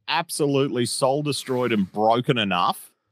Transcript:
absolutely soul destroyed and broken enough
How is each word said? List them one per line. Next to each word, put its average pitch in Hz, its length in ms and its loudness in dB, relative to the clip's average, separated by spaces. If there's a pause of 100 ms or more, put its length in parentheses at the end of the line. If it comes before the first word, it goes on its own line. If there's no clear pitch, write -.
absolutely 139 800 0
soul 139 360 0
destroyed 127 480 -2
and 101 220 0
broken 117 460 2
enough 98 520 -2 (220)